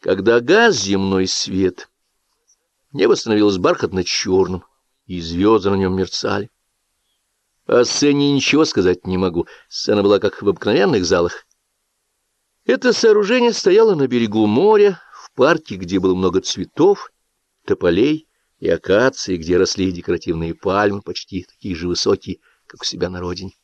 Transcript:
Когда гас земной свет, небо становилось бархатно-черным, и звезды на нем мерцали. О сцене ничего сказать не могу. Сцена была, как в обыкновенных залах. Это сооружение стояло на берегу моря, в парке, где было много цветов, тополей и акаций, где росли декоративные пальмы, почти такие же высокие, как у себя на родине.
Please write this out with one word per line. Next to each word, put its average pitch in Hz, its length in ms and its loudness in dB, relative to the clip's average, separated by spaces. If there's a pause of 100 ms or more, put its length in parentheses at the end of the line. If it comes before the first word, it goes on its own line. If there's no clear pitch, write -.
Когда 98 400 2
гас 190 360 2
земной 95 500 0
свет, 95 640 -4 (1000)
небо 117 220 2
становилось 104 440 0
бархатно-черным, 92 1040 -2 (440)
и 90 140 -10
звезды 95 500 0
на 101 40 0
нем 95 220 -2
мерцали. 101 540 -4 (1160)
О 120 180 2
сцене 143 480 0
ничего 139 320 2
сказать 92 420 -2
не 92 120 -4
могу. 87 280 -2 (220)
Сцена - 340 -2
была, 101 160 4
как 98 220 -4
в 101 80 -2
обыкновенных 113 560 0
залах. 87 420 -2 (1160)
Это 247 280 0
сооружение 220 600 2
стояло 202 420 4
на 139 120 0
берегу 113 400 2
моря, 202 540 4 (120)
в - 200 -20
парке, 143 440 0
где 92 220 -2
было 92 160 2
много 92 260 0
цветов, - 720 -2 (540)
тополей 101 640 0 (300)
и - 100 -6
акаций, 95 680 0
где 82 200 -2
росли 92 360 0
декоративные 85 640 -6
пальмы, 101 480 -2
почти - 420 -12
такие - 300 -10
же 85 140 -6
высокие, 98 500 -2 (280)
как - 160 -20
у - 20 -18
себя 87 240 -6
на 90 120 -10
родине. 90 440 -10